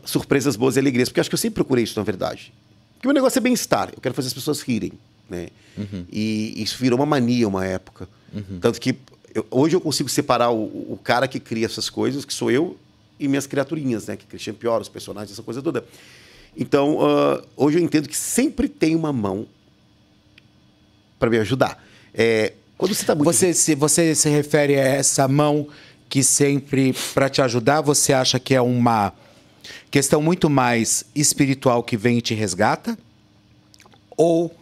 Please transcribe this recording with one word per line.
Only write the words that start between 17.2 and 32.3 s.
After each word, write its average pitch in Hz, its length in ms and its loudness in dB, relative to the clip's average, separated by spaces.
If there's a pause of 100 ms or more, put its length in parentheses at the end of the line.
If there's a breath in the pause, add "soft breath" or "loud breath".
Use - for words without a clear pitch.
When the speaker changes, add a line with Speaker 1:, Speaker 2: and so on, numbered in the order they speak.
Speaker 1:
hoje 151 220 2
eu 175 40 4
entendo 147 260 0
que - 80 -10
sempre - 520 -2
tem 160 260 0
uma 160 180 0
mão 104 340 -2 (1700)
pra 123 100 0
me 113 100 2
ajudar. 110 440 -2 (320 loud breath)
É, 110 380 2 (260)
quando 185 160 0
você - 100 -6
tá 214 100 2
muito 147 180 0
Speaker 2:
Você 175 220 2
se, 160 200 2
você 151 400 2
se 151 140 0
refere 147 480 2
a 135 60 2
essa 135 460 0
mão 147 400 2 (400 loud breath)
que 135 140 0
sempre 135 720 2 (200)
pra 135 160 2
te 139 100 0
ajudar, 127 400 2
você 143 320 2
acha 131 260 2
que - 160 0
é 131 60 4
uma 120 540 2 (760 loud breath)
questão 139 300 2
muito 165 300 2
mais 120 540 2 (100)
espiritual 135 680 2
que 120 140 -4
vem 120 220 2
e - 20 2
te 113 140 -4